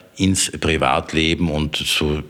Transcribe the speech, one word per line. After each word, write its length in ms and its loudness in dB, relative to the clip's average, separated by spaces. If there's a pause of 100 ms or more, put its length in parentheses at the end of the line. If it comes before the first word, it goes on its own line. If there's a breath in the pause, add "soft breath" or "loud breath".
(200)
ins 300 2
Privatleben 960 0
und 280 -2
zu 540 -2